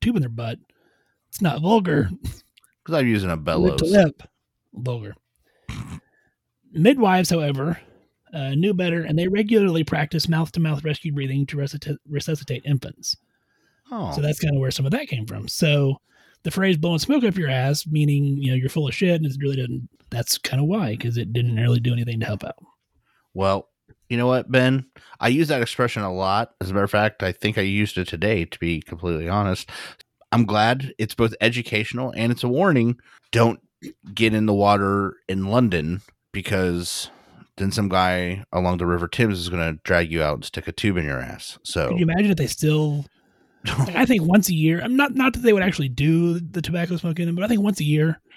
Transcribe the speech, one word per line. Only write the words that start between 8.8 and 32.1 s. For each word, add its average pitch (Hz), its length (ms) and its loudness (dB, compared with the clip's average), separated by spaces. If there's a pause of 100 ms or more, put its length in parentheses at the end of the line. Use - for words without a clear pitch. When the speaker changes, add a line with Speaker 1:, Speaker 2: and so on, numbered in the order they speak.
Speaker 1:
and 156 160 0
they 175 80 0
regularly 202 560 2
practiced 151 460 -2
mouth-to-mouth 160 540 0
rescue 151 280 -4
breathing 139 360 -2
to 151 100 -8
resuscit-, 143 400 -6 (100)
resuscitate 143 580 -6
infants. - 520 -4 (760)
Speaker 2:
Oh. 165 220 -6
Speaker 1:
So 147 80 -4
that's 147 180 0
kinda 147 200 0
where 131 120 0
some - 140 -2
of 139 80 0
that 277 160 -2
came 113 160 -6
from. 104 240 -8
So 143 480 0 (460)
the 165 80 -6
phrase 190 260 2
"blowing 165 220 0
smoke 269 260 2
up 202 100 0
your 165 140 -2
ass," 135 360 0
meaning, 143 520 2
you 135 140 -2
know, 131 40 2
you're 127 140 0
full 151 180 -2
of 120 80 -6
shit, 180 260 2
and 160 40 0
it 135 140 -4
really 139 180 -2
doesn't, 127 320 -6 (200)
that's - 280 -2
kinda 135 260 -2
why, 160 320 0
'cause 120 220 -4
it 113 160 -4
didn't 120 240 0
really 120 240 2
do 123 120 0
anything 117 280 -4
to 113 40 -4
help 104 200 -6
out. - 100 -10 (800)
Speaker 2:
Well, 95 340 0 (420)
you 123 80 -2
know 120 100 2
what, 127 240 0
Ben? 131 340 4 (340)
I 110 80 2
use 147 220 4
that 135 120 2
expression 120 420 -2
a 95 100 -4
lot. 95 480 0
As 92 100 -6
a - 20 -2
matter 101 120 2
of 101 60 -2
fact, 107 300 2
I 92 120 -2
think 107 240 -2
I 113 40 2
used 101 360 0
it 92 100 -2
today, 92 380 0
to - 140 -12
be 85 220 -2
completely 85 460 -6
honest. 95 420 -2 (600)
I'm 117 140 2
glad 113 520 0
it's 110 180 -6
both 113 260 0
educational 117 760 -2